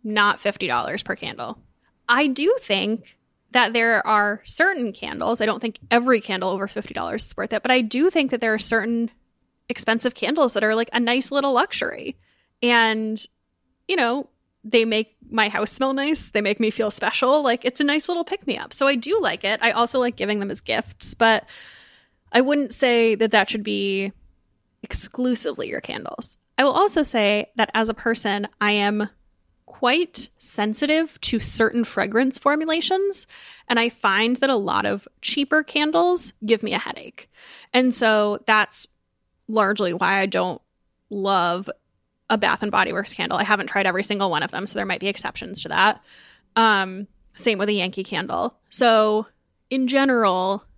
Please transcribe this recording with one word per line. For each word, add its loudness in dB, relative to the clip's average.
not 2
fifty -2
dollars -2
per -6
candle. -10
I 4
do 2
think -4
that 2
there 2
are 2
certain -2
candles, -4
I 2
don't -2
think -6
every 4
candle -4
over -4
fifty -10
dollars -6
is -12
worth -6
it, -2
but 0
I 4
do 2
think 0
that -2
there 0
are -2
certain 0
expensive -2
candles 0
that 0
are, 2
like, -2
a 2
nice 0
little 0
luxury. -2
And, 2
you 0
know, 0
they 4
make -2
my 2
house -2
smell -2
nice. -2
They 0
make -2
me 2
feel -2
special. 0
Like, 0
it's -2
a 2
nice 0
little -2
pick-me-up. -6
So 0
I 2
do -2
like -2
it. -2
I 2
also 0
like 0
giving -2
them -4
as -8
gifts, -6
but 4
I 4
wouldn't 0
say 2
that 0
that 2
should -6
be -2
exclusively -4
your -6
candles. -12
I 2
will 4
also 2
say 0
that 2
as 0
a -4
person, -2
I 2
am 0
quite -2
sensitive 0
to -2
certain 0
fragrance 0
formulations, 0
and 2
I 2
find 0
that 2
a 2
lot 0
of -4
cheaper 0
candles 0
give 2
me -4
a -2
headache. -10
And 4
so 2
that's 0
largely 2
why 0
I 2
don't -2
love 0
a 2
Bath 0
and -4
Body 2
Works -6
candle. -2
I 0
haven't 0
tried 0
every 0
single -2
one 0
of -6
them, -6
so -10
there -2
might -4
be -4
exceptions -8
to -10
that. 2
Um, 2
same 0
with 0
a 0
Yankee -2
Candle. -4
So 4
in -2
general 2